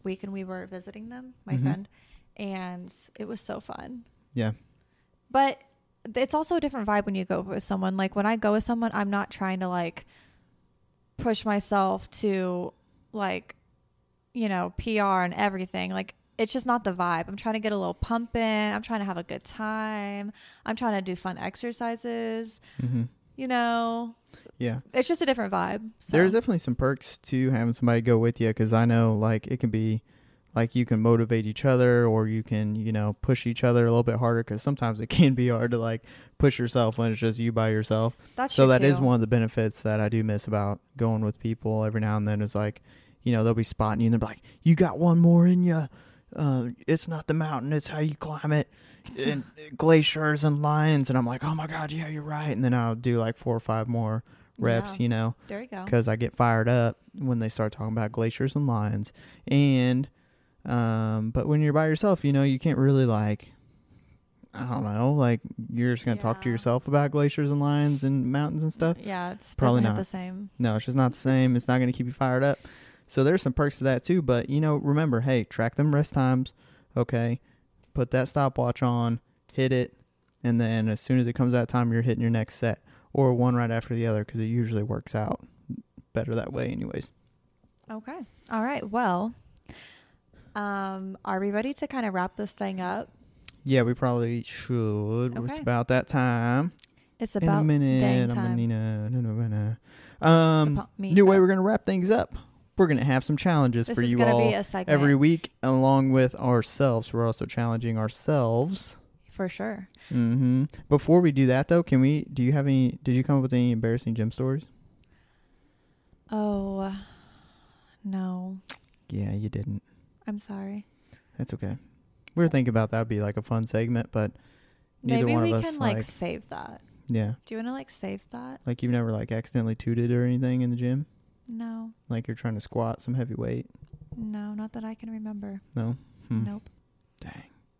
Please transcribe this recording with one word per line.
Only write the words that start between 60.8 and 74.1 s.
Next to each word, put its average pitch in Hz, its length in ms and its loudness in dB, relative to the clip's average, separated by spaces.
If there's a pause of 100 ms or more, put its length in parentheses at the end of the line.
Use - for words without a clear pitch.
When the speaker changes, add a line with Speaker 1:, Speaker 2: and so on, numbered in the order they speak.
Speaker 2:
but 127 160 -2
when 151 140 2
you're 151 120 2
by 156 140 2
yourself, 165 380 2
you 143 80 4
know, 139 100 4
you 135 160 2
can't 160 200 0
really, 135 280 6
like, 107 460 0 (1000)
I 127 160 -10
don't 117 160 -4
know, 113 280 0
like, 123 280 2 (320)
you're 120 220 0
just 120 100 -8
gonna 113 160 -2
talk 113 220 -2
to 127 60 -2
Speaker 1:
Yeah. 120 60 0
Speaker 2:
yourself 120 340 0
about 143 240 2
glaciers 143 400 0
and 147 80 0
lines 143 420 2
and 135 300 0
mountains 151 320 -2
and 156 80 -2
stuff? 170 280 -2
Speaker 1:
Yeah, 180 320 -8
it's - 220 -16
Speaker 2:
Probably 123 260 4
Speaker 1:
doesn't 113 40 4
hit 107 60 2
Speaker 2:
not. 104 80 0
Speaker 1:
the 190 60 -2
same. 185 540 -10
Speaker 2:
No, 117 180 2
it's 110 100 -2
just 127 100 -2
not 127 160 4
the - 60 -14
same. 131 360 2
It's 120 140 -2
not 127 100 2
gonna 123 140 0
keep 123 140 -6
you 123 60 -8
fired 127 300 0
up. 143 160 0 (500)
So 135 160 0
there's 175 180 4
some 127 100 -2
perks 143 260 -2
to 127 60 -6
that 127 200 0
too, 175 180 2